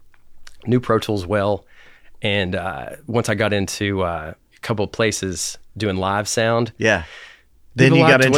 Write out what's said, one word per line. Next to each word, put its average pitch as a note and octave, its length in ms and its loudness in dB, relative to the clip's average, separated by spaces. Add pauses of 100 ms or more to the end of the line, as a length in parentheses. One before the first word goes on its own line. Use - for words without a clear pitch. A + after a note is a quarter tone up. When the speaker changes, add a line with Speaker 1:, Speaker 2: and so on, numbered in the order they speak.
(640)
Speaker 1:
knew A#2+ 140 2
Pro A2+ 200 0
Tools G2+ 260 -4
well. G2+ 400 -2 (560)
And, G2+ 340 0
uh, E2+ 360 -8 (160)
once A2+ 220 -2
I A2 60 0
got G#2 160 0
into, G2+ 520 -2
uh, E2 300 -6 (220)
a - 60 -20
couple G#2 240 -2
of F#2 60 -8
places F#2+ 640 -4 (180)
doing G2+ 220 -2
live G2 300 0
sound, A#2 500 0
Speaker 2:
Yeah. G#2+ 260 2 (720)
Then B2+ 120 6
Speaker 1:
people D3+ 120 6
Speaker 2:
you E3 40 8
got C3+ 180 6
Speaker 1:
liked C3 100 4
what C3+ 60 4